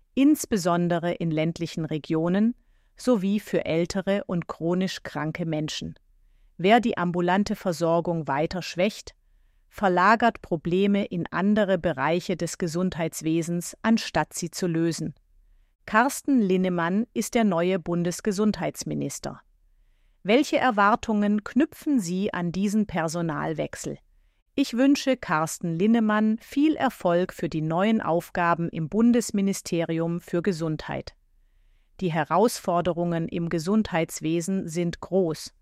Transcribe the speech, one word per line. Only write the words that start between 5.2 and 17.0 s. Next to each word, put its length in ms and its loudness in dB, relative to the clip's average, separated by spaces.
Menschen. 500 -6
Wer 220 6
die 180 -2
ambulante 580 0
Versorgung 720 0
weiter 340 -2
schwächt, 540 -4
verlagert 720 2
Probleme 640 0
in 220 -4
andere 500 2
Bereiche 600 0
des 200 -6
Gesundheitswesens, 1200 -2
anstatt 520 0
sie 180 -8
zu 160 -4
lösen. 480 -2
Carsten 560 2
Linnemann 720 2